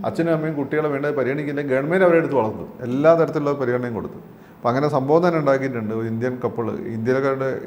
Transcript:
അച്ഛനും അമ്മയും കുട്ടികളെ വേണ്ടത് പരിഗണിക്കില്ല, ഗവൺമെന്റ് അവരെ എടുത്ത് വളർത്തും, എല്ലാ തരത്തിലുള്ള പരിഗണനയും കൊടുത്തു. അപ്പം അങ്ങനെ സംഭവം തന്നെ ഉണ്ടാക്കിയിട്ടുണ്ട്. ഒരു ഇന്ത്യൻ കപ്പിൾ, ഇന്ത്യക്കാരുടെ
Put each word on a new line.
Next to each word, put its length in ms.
അച്ഛനും 280
അമ്മയും 220
കുട്ടികളെ 340
വേണ്ടത് 260
പരിഗണിക്കില്ല, 460
ഗവൺമെന്റ് 440
അവരെ 120
എടുത്ത് 180
വളർത്തും, 460
എല്ലാ 340
തരത്തിലുള്ള 360
പരിഗണനയും 420
കൊടുത്തു. 200
അപ്പം 560
അങ്ങനെ 180
സംഭവം 400
തന്നെ 120
ഉണ്ടാക്കിയിട്ടുണ്ട്. 560
ഒരു 120
ഇന്ത്യൻ 360
കപ്പിൾ, 280
ഇന്ത്യക്കാരുടെ 960